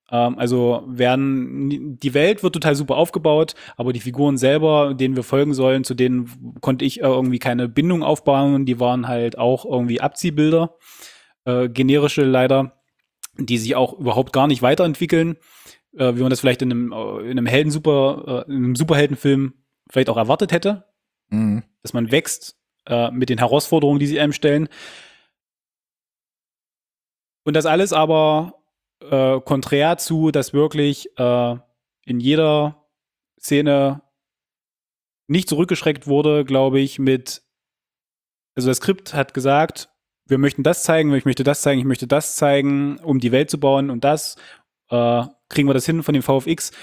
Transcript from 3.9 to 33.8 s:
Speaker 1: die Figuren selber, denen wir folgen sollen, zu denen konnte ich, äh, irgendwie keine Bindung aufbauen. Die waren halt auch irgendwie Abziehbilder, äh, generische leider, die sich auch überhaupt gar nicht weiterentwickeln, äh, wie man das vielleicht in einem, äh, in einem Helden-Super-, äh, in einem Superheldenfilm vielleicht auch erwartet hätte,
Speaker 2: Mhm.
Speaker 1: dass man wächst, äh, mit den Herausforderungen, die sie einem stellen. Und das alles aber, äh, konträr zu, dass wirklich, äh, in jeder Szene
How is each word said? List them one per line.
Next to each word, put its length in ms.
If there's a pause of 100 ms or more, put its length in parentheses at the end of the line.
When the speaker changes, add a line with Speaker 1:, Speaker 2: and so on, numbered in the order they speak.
Speaker 1:
die 80
Figuren 380
selber, 560
denen 240
wir 60
folgen 300
sollen, 300
zu 120
denen 640
konnte 240
ich, 160
äh, 20
irgendwie 360
keine 280
Bindung 360
aufbauen. 600
Die 140
waren 300
halt 280
auch 280
irgendwie 340
Abziehbilder, 760 (680)
äh, 240
generische 560
leider, 560 (580)
die 200
sich 180
auch 240
überhaupt 320
gar 160
nicht 140
weiterentwickeln, 760 (600)
äh, 180
wie 60
man 80
das 120
vielleicht 200
in 100
einem, 200
äh, 300 (100)
in 60
einem 100
Helden-Super-, 1000
äh, 40
in 60
einem 180
Superheldenfilm 800 (360)
vielleicht 200
auch 80
erwartet 340
hätte, 340 (440)
Speaker 2:
Mhm. 340 (180)
Speaker 1:
dass 120
man 180
wächst, 460 (280)
äh, 260
mit 180
den 100
Herausforderungen, 600
die 80
sie 120
einem 140
stellen. 360 (2750)
Und 120
das 100
alles 280
aber, 640 (460)
äh, 400
konträr 560
zu, 340
dass 220
wirklich, 640
äh, 380 (500)
in 140
jeder 680 (520)
Szene 600 (1300)